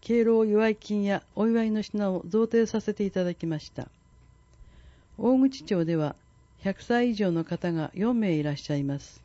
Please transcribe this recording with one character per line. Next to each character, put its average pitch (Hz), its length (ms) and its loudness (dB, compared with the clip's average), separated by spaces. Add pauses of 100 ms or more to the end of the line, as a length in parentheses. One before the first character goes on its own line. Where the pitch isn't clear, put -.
敬 233 240 2
老 226 200 4
祝 214 240 2
い 214 80 0
金 208 260 -4
や 202 200 -2 (120)
お 214 140 0
祝 226 160 2
い 220 60 0
の 214 120 -2
品 202 280 -2
を 180 160 -2
贈 214 180 2
呈 226 220 2
さ 220 140 -4
せ 208 140 -4
て 208 100 -2
い 196 60 -2
た 185 140 -2
だ 175 100 -2
き - 120 -8
ま 160 120 -2
し - 120 -14
た。 - 180 -12 (1300)
大 247 200 4
口 269 260 2
町 175 200 0
で 165 120 0
は、 151 180 -2 (460)
百 196 220 -4
歳 240 280 0
以 226 40 -2
上 196 180 0
の 165 120 0
方 175 280 -4
が 160 220 -2
四 233 240 0
名 196 160 2
い 151 80 0
ら 147 100 -2
っ 143 40 -6
し - 140 -10
ゃ 147 60 0
い 143 80 -2
ま 139 140 -4
す。 - 260 -18